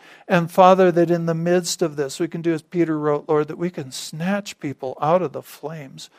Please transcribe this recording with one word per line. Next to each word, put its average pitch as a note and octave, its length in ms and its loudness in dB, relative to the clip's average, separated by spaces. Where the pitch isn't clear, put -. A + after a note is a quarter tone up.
And F3 220 2
Father, F#3 420 8
that E3+ 200 4
in E3+ 140 0
the E3 80 0
midst F3 480 -2
of D3+ 160 -4
this, C#3 220 -6
we E3 100 -2
can E3 120 -8
do E3+ 120 0
as D#3 80 -4
Peter D#3+ 360 -2
wrote, D3 300 -2
Lord, D3+ 220 0
that D#3 80 -12
we E3+ 120 -4
can C#3 220 -12
snatch F#3+ 680 -6
people C3+ 420 -10
out E3+ 200 2
of D3+ 120 -4
the B2+ 80 -10
flames. D3+ 760 -16